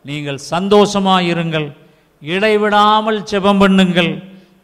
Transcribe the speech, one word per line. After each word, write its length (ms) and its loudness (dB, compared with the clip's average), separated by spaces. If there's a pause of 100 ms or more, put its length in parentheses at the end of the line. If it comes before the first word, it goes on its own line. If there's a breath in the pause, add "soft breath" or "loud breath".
நீங்கள் 460 -10
சந்தோஷமாயிருங்கள், 1160 0 (540 soft breath)
இடைவிடாமல் 1000 0
ஜெபம் 380 0
பண்ணுங்கள், 500 2 (520 loud breath)